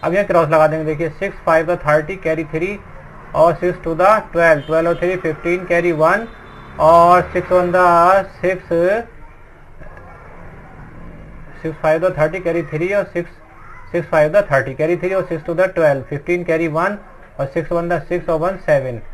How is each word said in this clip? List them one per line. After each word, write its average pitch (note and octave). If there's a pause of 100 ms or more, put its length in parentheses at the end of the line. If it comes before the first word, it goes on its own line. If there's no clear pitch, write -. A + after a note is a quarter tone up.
अब E3+
यहाँ G3+
क्रॉस E3
लगा D#3
देंगे, D#3
देखिए D#3 (100)
सिक्स G3
फ़ाइव D#3+
the F3
thirty, D#3 (100)
carry D#3+
three F3+ (600)
और E3
six F3 (120)
to E3
the F#3+ (220)
twelve, E3
twelve D#3+
और E3+
three F3+
fifteen, F3
carry E3+
one F#3 (520)
और E3+
six F3
on F3+
the F3+ (540)
six, F#3 (3000)
six D#3+
five D#3+
the F#3
thirty, D#3
carry E3+
three E3
और G3
six, F3 (680)
six E3+
five D3+
the G3+
thirty, C3+
carry D#3+
three F#3
और F#3+
six D#3+
to E3+
the F#3+
twelve, C#3+
fifteen F3
carry E3
one F#3+ (420)
और C3+
six D#3+
one E3+
the E3+ (100)
six F3
और D#3+
one F#3 (100)
seven। B2+ (140)